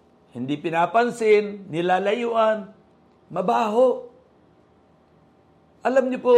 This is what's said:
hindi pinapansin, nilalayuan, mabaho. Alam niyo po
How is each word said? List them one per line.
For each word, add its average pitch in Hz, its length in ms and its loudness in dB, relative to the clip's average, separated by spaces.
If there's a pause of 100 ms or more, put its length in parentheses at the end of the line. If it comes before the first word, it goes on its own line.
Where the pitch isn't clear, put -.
(320)
hindi 131 240 -6
pinapansin, 202 1120 0
nilalayuan, 208 1040 -2 (560)
mabaho. 233 800 0 (1700)
Alam 254 260 0
niyo 254 140 -4
po 247 140 4